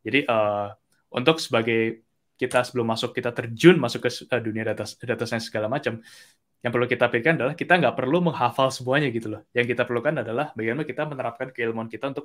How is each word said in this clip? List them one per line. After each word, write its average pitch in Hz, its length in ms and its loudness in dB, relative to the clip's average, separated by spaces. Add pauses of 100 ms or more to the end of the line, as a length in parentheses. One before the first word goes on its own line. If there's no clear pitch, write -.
Jadi, 131 240 0
eh, 104 400 2 (480)
untuk 160 240 2
sebagai 113 640 0 (320)
kita 127 320 0
sebelum 113 240 0
masuk, 117 240 -4
kita 120 160 -4
terjun 120 480 4
masuk 120 240 -2
ke 123 80 2
s-, - 160 -12
eh, 117 160 0
dunia 110 240 -4
data, 107 160 -2
data 117 400 -4
science 113 240 -4
segala 110 240 -2
macam, 117 320 -4 (580)
yang 120 80 -2
perlu 120 160 2
kita 120 240 2
pikirkan 120 320 2
adalah 143 160 -2
kita - 160 2
nggak 151 240 4
perlu 135 240 2
menghafal 135 480 2
semuanya 131 400 0
gitu 110 240 -4
loh. 107 160 -12
Yang 120 240 0
kita 120 80 0
perlukan 120 400 -2
adalah 117 320 -4
bagaimana 117 320 -2
kita 151 240 -6
menerapkan 131 400 -6
keilmuan 113 400 -4
kita 131 240 -6
untuk 143 120 -8